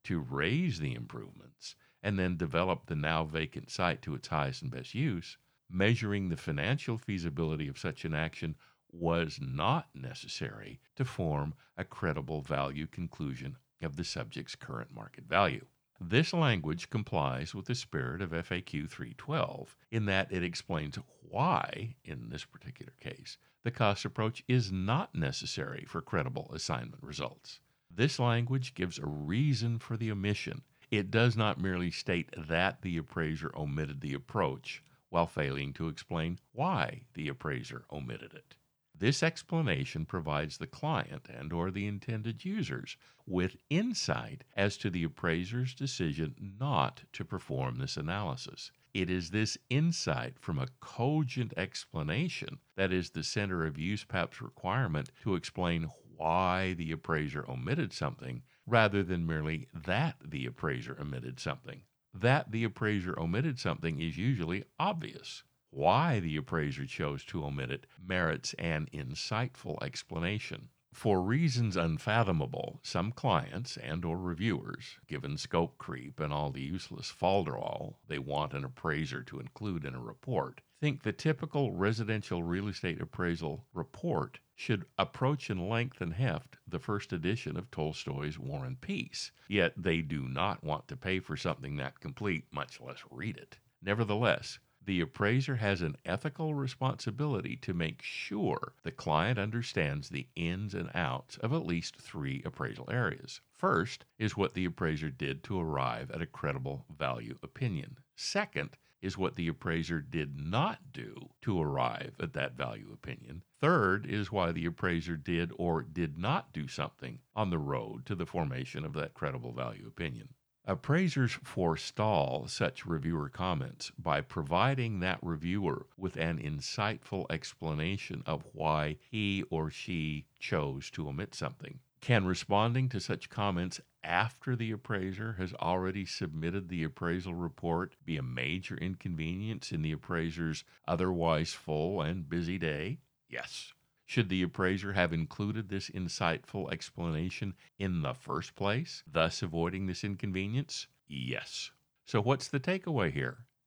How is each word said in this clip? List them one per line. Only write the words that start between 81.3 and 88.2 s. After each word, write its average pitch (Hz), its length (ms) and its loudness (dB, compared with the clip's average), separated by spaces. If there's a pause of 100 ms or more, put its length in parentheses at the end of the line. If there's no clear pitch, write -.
residential 104 720 2
real 90 240 2
estate 92 340 -2
appraisal 82 720 0
report - 680 -2 (160)
should - 300 0 (120)
approach 131 520 2
in 92 180 0
length 117 320 0
and 82 140 -2
heft 92 520 -2
the 87 140 -6
first - 320 -2
edition 87 440 0
of - 140 -6
Tolstoy's 76 680 -2